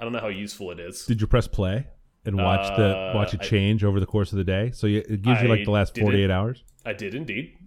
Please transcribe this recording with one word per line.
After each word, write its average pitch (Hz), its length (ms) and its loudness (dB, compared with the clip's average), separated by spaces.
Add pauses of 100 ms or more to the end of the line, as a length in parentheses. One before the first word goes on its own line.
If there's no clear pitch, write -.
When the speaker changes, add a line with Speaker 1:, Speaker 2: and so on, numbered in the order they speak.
Speaker 1:
I 117 40 -10
don't 117 100 -6
know 117 60 -4
how 110 80 -6
useful 101 420 -10
it 87 100 -14
is. 87 240 -14
Speaker 2:
Did 113 160 0
you 107 60 0
press 120 200 4
play 101 400 -2 (380)
and 98 120 -2
watch 98 420 2
the, 98 180 4
Speaker 1:
Uh, 95 180 -6
Speaker 2:
watch 104 200 0
it - 80 -6
Speaker 1:
I - 20 -6
Speaker 2:
change 101 400 2
over 101 160 2
the 92 60 0
course 101 260 -2
of 98 60 -2
the 95 60 0
day? 98 280 0
So - 140 -4
you, 104 140 2
it 107 200 -4
gives 113 220 2
you, 123 60 4
like, 107 120 4
Speaker 1:
I 104 40 -4
Speaker 2:
the 104 60 -2
last 104 220 2
Speaker 1:
did 117 80 -6
it. 110 40 2
Speaker 2:
forty-eight 98 260 4
hours? 104 340 -2 (220)
Speaker 1:
I 110 80 -6
did 101 200 -8
indeed. 131 520 -8